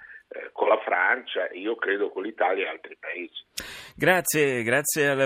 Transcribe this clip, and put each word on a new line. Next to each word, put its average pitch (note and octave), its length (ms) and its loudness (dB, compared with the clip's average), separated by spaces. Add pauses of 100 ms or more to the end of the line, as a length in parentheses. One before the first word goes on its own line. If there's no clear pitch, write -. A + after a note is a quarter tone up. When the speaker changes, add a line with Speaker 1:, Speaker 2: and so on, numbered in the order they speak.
(280)
Speaker 1:
eh, - 240 -14
con - 160 -2
la - 120 6
Francia G2+ 720 0
e F2+ 80 -12
io G#2+ 180 -4
credo G2 340 0
con F#2+ 120 -6
l'Italia F#2+ 440 -2
e D#2+ 40 -4
altri - 300 -12
paesi. E2+ 440 -12 (540)
Speaker 2:
Grazie, D3 680 2
grazie C#3+ 440 2
al C#3+ 80 2 (100)